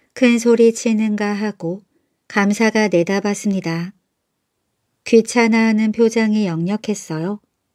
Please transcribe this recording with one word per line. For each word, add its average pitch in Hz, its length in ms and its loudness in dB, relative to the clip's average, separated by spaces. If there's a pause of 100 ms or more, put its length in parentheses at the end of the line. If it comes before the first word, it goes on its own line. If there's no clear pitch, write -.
(140)
큰 240 240 2
소리 226 360 4
치는가 214 580 -2
하고 202 500 -8 (460)
감사가 214 600 0
내다봤습니다. 190 1040 -2 (1120)
귀찮아하는 226 880 2
표정이 220 520 2
역력했어요. 185 920 -6 (360)